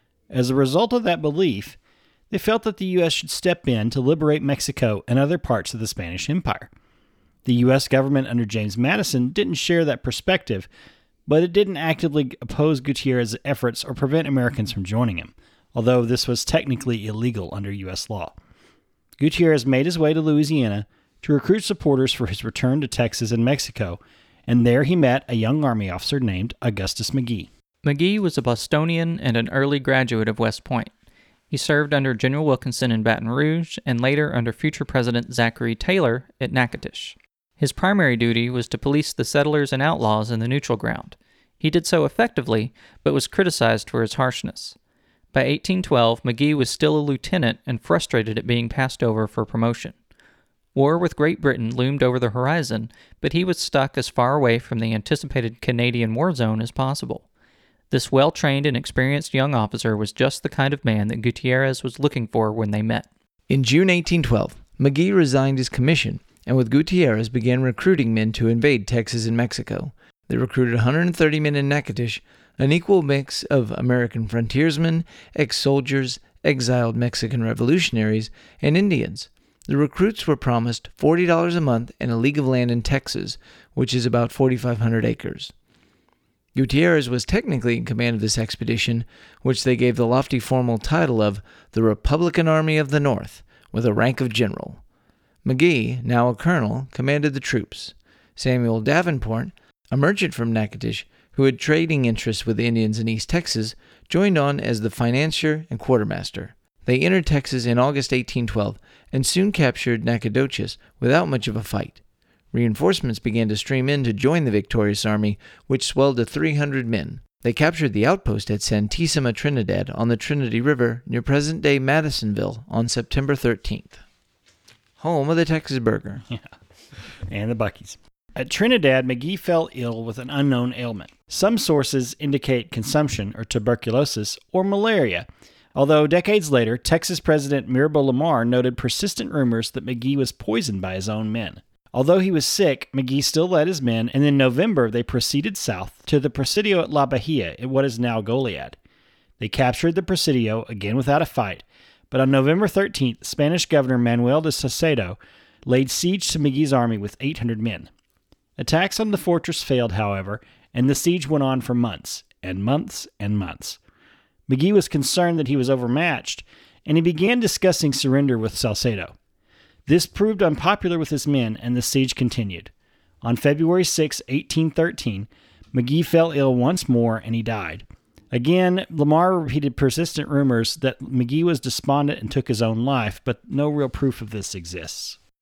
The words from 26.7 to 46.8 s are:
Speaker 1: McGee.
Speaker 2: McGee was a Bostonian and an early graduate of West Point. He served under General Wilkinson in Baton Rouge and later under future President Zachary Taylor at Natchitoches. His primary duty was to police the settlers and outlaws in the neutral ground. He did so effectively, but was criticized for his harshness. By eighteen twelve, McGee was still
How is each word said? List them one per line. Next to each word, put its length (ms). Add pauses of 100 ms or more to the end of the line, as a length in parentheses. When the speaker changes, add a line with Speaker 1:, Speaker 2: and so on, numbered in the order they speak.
Speaker 1:
McGee. 400 (340)
Speaker 2:
McGee 340
was 180
a 40
Bostonian 800
and 160
an 100
early 320
graduate 480
of 120
West 260
Point. 240 (580)
He 80
served 380
under 200
General 320
Wilkinson 460
in 100
Baton 280
Rouge 560
and 160
later 340
under 160
future 320
President 500
Zachary 420
Taylor 520 (140)
at 100
Natchitoches. 640 (400)
His 160
primary 460
duty 320
was 180
to 100
police 360
the 100
settlers 480
and 100
outlaws 500
in 100
the 80
neutral 280
ground. 380 (420)
He 120
did 180
so 160
effectively, 720 (320)
but 80
was 140
criticized 640
for 120
his 140
harshness. 600 (560)
By 100
eighteen 380
twelve, 420
McGee 300
was 160
still 280